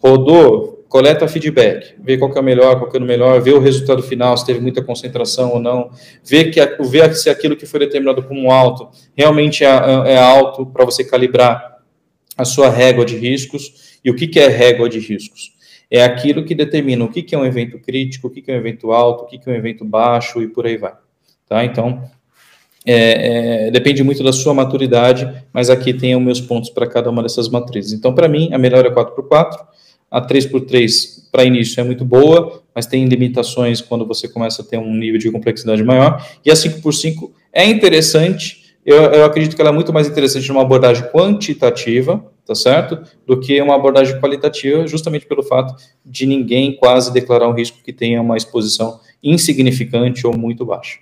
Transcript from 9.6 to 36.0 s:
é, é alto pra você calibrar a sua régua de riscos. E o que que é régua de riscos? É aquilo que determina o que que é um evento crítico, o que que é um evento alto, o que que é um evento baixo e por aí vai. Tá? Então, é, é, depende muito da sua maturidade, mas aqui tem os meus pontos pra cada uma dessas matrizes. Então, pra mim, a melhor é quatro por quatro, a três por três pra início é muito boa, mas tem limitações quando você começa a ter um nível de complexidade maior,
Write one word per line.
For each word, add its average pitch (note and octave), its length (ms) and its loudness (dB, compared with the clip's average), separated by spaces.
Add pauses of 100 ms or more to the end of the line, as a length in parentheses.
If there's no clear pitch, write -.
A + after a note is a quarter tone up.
é, - 20 6
é C3+ 500 4
alto C3 480 4
pra B2+ 200 2
você B2 180 -6
calibrar B2 760 0 (580)
a B2+ 80 -4
sua C3+ 240 2
régua B2 340 2
de A#2 140 -4
riscos. C3 880 -10
E C3 40 2
o B2 60 0
que B2+ 100 -4
que E3 140 0
é C#3+ 80 6
régua A#2+ 400 2
de A2+ 120 -6
riscos? - 540 -12 (380)
É B2 100 4
aquilo B2+ 440 0
que D#3+ 100 -6
determina C#3+ 480 -2
o A2 60 -4
que F3 120 -8
que E3+ 140 -8
é - 20 -2
um C#3 80 -2
evento B2 320 -6
crítico, C3 500 -8
o - 20 -8
que C3 120 -16
que - 80 -14
é C3 60 -6
um - 20 -4
evento A2+ 360 -6
alto, A#2+ 320 0
o - 20 -20
que C3 100 -20
que B2+ 120 -14
é B2+ 40 -4
um - 40 -4
evento A2+ 260 -10
baixo A#2 580 -2
e A2+ 60 -6
por A#2 180 -8
aí A2+ 120 -4
vai. G2+ 160 -10 (520)
Tá? A2+ 200 -2
Então, B2 380 -6 (840)
é, A#2 840 0
é, A2+ 40 -4
depende C3+ 300 0
muito C3+ 220 0
da C3 80 2
sua C#3+ 220 -2
maturidade, B2+ 760 0 (220)
mas B2 180 -2
aqui B2+ 240 2
tem B2+ 220 -2
os B2+ 60 0
meus B2+ 180 -2
pontos A#2+ 300 -8
pra A#2 180 -4
cada A#2+ 220 -4
uma A#2 120 -4
dessas A2+ 280 -6
matrizes. A2 420 -6
Então, B2 240 -4
pra E3 140 4
mim, D3+ 240 -2
a C3+ 40 -2
melhor B2+ 280 4
é B2 40 2
quatro A#2+ 240 -2
por - 140 -12
quatro, D3+ 320 0 (560)
a - 60 0
três C3+ 240 0
por C3 160 -4
três - 680 -2
pra C3 140 2
início B2 380 0
é - 20 -4
muito B2 220 -6
boa, D#3 580 2 (100)
mas A#2 120 -8
tem C3 200 -2
limitações B2 760 -2
quando A#2 240 -6
você A2+ 240 -10
começa A2+ 320 -8
a - 40 -16
ter A#2 120 -8
um A2+ 160 -8
nível A2 260 -4
de A2 100 -2
complexidade A2 540 -4
maior, C3 420 2 (200)